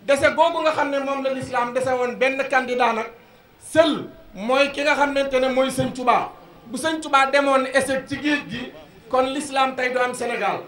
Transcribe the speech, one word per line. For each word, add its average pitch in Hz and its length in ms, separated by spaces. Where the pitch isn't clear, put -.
Dese 277 280
googu 320 280
nga 311 100
xam 285 180
ne 277 100
moom 269 220
la 269 120
l'islam 247 400
dese 262 140
woon 247 280
benn 262 340
candidat 247 440
nag, 226 120
seul 311 500
mooy 262 380
ki 285 100
nga 294 120
xamante 277 460
ne 262 80
mooy 262 220
Sëñ 262 220
Touba. 247 400
Bu 226 120
Sëñ 320 220
Touba 285 260
demoon 269 380
échec 269 340
ci 277 140
géej 294 260
gi, 247 240
kon 254 120
l'islam 269 420
tey 247 160
du 247 80
am 247 160
Sénégal. 214 540